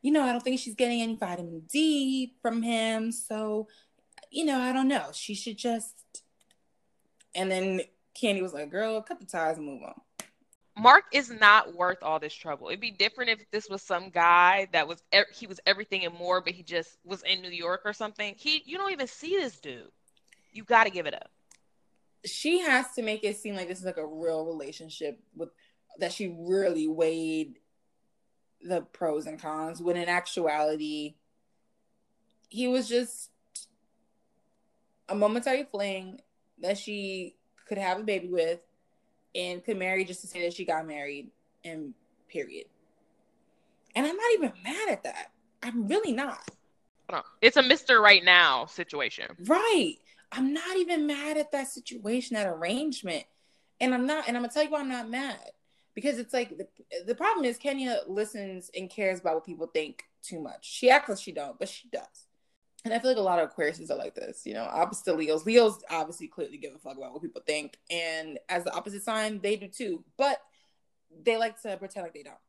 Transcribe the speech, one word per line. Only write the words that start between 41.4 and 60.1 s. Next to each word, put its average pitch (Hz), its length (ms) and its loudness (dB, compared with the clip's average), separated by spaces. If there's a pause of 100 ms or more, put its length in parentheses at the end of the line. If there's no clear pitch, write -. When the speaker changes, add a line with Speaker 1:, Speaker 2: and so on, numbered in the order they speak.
Speaker 1:
and 160 300 -12 (340)
period. 95 380 -10 (1300)
And 262 120 2
I'm 339 100 -2
not 466 180 2
even 302 180 0 (120)
mad 370 260 -4
at - 140 -2
that. - 280 -10 (300)
I'm 233 240 -4
really 359 260 0
not. 214 380 -6 (600)
Speaker 2:
Hold 170 80 -4
on. - 120 -10 (100)
It's - 160 8
a 285 60 8
Mister 254 380 6
Right 202 240 10
Now 170 420 8
situation. - 600 -6 (200)
Speaker 1:
Right. 349 500 4 (340)
I'm 262 220 0
not 339 240 -4
even 339 300 0
mad 294 300 -2
at 294 160 -2
that 269 160 -2
situation, 240 640 -6
that 208 120 0
arrangement. 185 760 -4 (560)
And 254 140 2
I'm 247 120 0
not, 302 220 -2
and 240 80 -2
I'm 240 60 -2
gonna 240 100 -6
tell 302 120 2
you 302 60 -4
why 302 100 -2
I'm 277 80 -6
not 247 200 -8
mad. 247 300 -6 (560)
Because 247 240 -2
it's 240 160 -10
like, 240 220 -2
the, 180 120 -12 (380)
the 233 80 0
problem 381 300 0
is 240 120 0
Kenya 262 500 -2
listens 196 720 -8
and 185 120 -8
cares 190 320 -2
about 160 160 0
what 165 100 -6
people 165 200 -8
think 156 380 -6 (180)